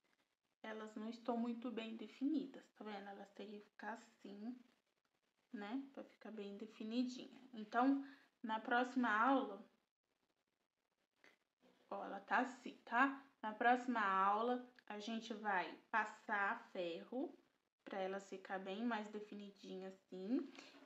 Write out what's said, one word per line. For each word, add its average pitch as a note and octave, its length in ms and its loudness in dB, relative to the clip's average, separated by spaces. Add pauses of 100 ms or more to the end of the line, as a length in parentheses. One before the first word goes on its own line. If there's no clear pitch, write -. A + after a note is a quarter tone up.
(640)
elas A3 320 -8
não A3 160 -6
estão A#3 260 -2
muito A#3 340 -2
bem A3 240 -6
definidas, C4+ 800 -2
tá - 100 -16
vendo? G3+ 240 -8
Elas G3+ 260 -12
teriam G#3 280 -10
que - 80 -20
ficar - 240 -8
assim, G#3 680 -10 (920)
né? A3+ 400 -4
Pra A3 120 -10
ficar - 260 -16
bem G3+ 260 -8
definidinha. A3 800 -4 (140)
Então, B3 500 4 (400)
na A3 160 0
próxima B3 520 4
aula, A3 520 6 (2250)
ó, G3+ 120 -4
ela G3 180 -8
tá G3+ 180 4
assim, - 440 -2
tá? C4+ 400 4 (200)
Na G#3+ 100 -4
próxima A#3+ 480 4
aula, G#3 680 4 (200)
a G#3 120 -6
gente A3+ 360 -4
vai G3+ 360 0 (200)
passar G3+ 840 0
ferro G3 680 -4 (460)
pra G3+ 160 -6
ela F#3+ 200 -2
ficar G3 380 -6
bem F#3+ 280 -4
mais A3 240 0
definidinha G3 800 -10
assim. F#3+ 600 -4 (360)